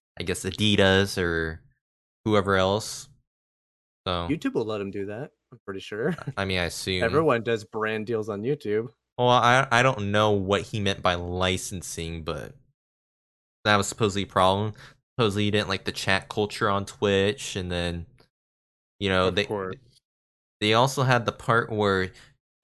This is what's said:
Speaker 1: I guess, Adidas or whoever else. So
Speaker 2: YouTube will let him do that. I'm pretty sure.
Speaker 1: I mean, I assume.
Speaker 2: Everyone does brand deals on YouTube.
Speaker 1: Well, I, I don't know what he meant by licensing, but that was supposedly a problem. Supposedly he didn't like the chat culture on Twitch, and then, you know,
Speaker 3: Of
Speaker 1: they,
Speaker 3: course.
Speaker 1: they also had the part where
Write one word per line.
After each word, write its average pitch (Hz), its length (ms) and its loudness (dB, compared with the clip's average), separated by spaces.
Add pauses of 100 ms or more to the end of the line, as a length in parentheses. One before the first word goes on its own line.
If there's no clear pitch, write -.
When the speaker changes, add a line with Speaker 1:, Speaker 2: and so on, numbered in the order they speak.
(180)
Speaker 1:
I 87 60 -8
guess, 87 220 -4
Adidas 98 760 4
or 82 400 -2 (600)
whoever 101 320 2
else. 95 540 0 (1000)
So 87 220 -4
Speaker 2:
YouTube 254 240 -4
will 120 120 -2
let 107 160 -4
him 98 100 -8
do 101 160 -8
that. 110 240 -10 (240)
I'm - 100 -20
pretty 95 140 -10
sure. 123 340 -4 (240)
Speaker 1:
I 98 80 -2
mean, 95 140 0
I 87 60 0
assume. 95 600 -2
Speaker 2:
Everyone 117 180 2
does 113 220 -2
brand 110 420 -4
deals 110 220 -4
on 104 140 -6
YouTube. 117 460 -4 (280)
Speaker 1:
Well, 123 120 4
I, 123 420 4
I 120 120 6
don't 104 280 0
know 107 200 4
what 98 320 2
he 110 160 -8
meant 98 220 -2
by 90 140 2
licensing, 87 1080 -4
but 73 320 -8 (1080)
that 104 140 4
was 98 100 0
supposedly 101 360 -2
a - 40 -6
problem. 98 460 2 (440)
Supposedly 104 280 2
he 104 60 0
didn't 104 180 0
like 95 160 -4
the - 60 -4
chat - 380 -2
culture 104 400 -2
on 98 160 0
Twitch, 101 680 0
and 90 160 -6
then, 87 340 -4 (960)
you 98 100 -2
know, 92 200 2
Speaker 3:
Of - 20 0
Speaker 1:
they, 101 160 -2
Speaker 3:
course. 95 540 -10 (600)
Speaker 1:
they 107 120 2
also 135 300 2
had 123 220 2
the 104 60 0
part 117 400 0
where 98 400 0 (520)